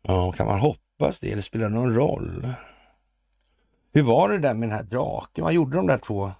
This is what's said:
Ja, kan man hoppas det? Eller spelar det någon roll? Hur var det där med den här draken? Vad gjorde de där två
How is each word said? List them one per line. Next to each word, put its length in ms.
Ja, 300
kan 160
man 120
hoppas 600
det? 120
Eller 100
spelar 280
det 60
någon 200
roll? 580
Hur 120
var 260
det 100
där 140
med 160
den 80
här 60
draken? 600
Vad 100
gjorde 240
de 100
där 100
två 420